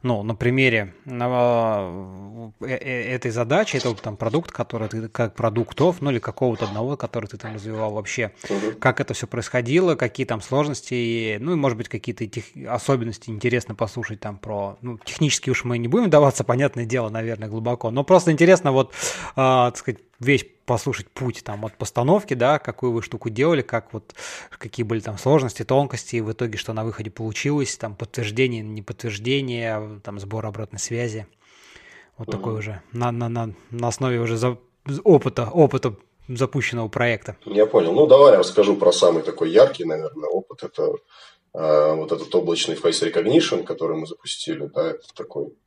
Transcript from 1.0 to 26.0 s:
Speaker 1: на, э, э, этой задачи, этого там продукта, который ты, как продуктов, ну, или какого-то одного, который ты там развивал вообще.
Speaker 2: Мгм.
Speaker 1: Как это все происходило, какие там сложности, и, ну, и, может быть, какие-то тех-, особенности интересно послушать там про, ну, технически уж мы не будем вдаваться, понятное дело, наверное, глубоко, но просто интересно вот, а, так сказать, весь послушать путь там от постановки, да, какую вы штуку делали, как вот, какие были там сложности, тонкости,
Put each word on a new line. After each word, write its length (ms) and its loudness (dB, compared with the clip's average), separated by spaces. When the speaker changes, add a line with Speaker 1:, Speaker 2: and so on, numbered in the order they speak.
Speaker 1:
на, 1500 -2
э, 40 -10
э, 400 -6
этой 160 -4
задачи, 460 0
этого 180 -2
там 220 -10
продукта, 360 -2
который 340 -6
ты, 220 -8
как 260 -2
продуктов, 680 0
ну, 100 0
или 80 0
какого-то 460 -2
одного, 320 -4
который 300 -6
ты 100 -16
там 180 -12
развивал 380 -6
вообще. 380 -4
Speaker 2:
Мгм. 300 -2
Speaker 1:
Как 220 0
это 120 -6
все 140 -8
происходило, 680 0
какие 300 -4
там 160 -6
сложности, 520 -4
и, 460 -2
ну, 140 -4
и, 20 0
может 220 0
быть, 120 -10
какие-то 360 -8
тех-, 200 -10
особенности 640 -4
интересно 460 -2
послушать 440 -8
там 180 -10
про, 440 -8
ну, 220 -12
технически 460 -2
уж 160 -2
мы 120 -2
не 100 -4
будем 180 2
вдаваться, 380 6
понятное 420 0
дело, 240 -2
наверное, 400 -6
глубоко, 420 -4
но 120 -2
просто 280 6
интересно 400 6
вот, 220 2
а, 360 4
так 60 -14
сказать, 220 -8
весь 260 2
послушать 460 -4
путь 320 -6
там 220 -10
от 120 -12
постановки, 560 0
да, 240 2
какую 340 -4
вы 120 -2
штуку 260 -8
делали, 320 0
как 320 -6
вот, 220 -14
какие 260 -8
были 160 -2
там 200 -8
сложности, 440 2
тонкости, 520 -2